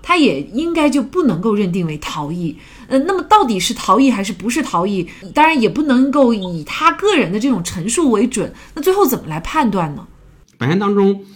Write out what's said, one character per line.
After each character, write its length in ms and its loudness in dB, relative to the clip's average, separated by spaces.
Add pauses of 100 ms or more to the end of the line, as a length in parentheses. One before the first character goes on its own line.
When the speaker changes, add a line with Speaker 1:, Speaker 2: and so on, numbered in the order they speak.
Speaker 1:
他 160 0
也 240 2
应 320 -4
该 160 2
就 140 2
不 220 -2
能 180 0
够 120 0
认 160 0
定 160 -2
为 120 -6
逃 340 -8
逸。 240 -6 (300)
呃， 140 2
那 120 -2
么 120 -2
到 220 2
底 140 -2
是 140 -4
逃 260 0
逸 100 4
还 140 -2
是 80 -8
不 160 -8
是 140 -2
逃 240 -2
逸？ 200 -4 (280)
当 120 4
然 140 2
也 80 4
不 140 -2
能 280 2
够 220 4
以 320 -6
他 280 2
个 240 2
人 140 2
的 80 -2
这 120 0
种 120 0
陈 240 -6
述 240 2
为 160 2
准， 240 -4 (240)
那 60 -10
最 140 2
后 100 4
怎 140 2
么 80 -12
来 140 -6
判 300 0
断 240 -2
呢？ 120 -16 (500)
Speaker 2:
本 120 -4
案 100 2
当 160 0
中， 300 2 (120)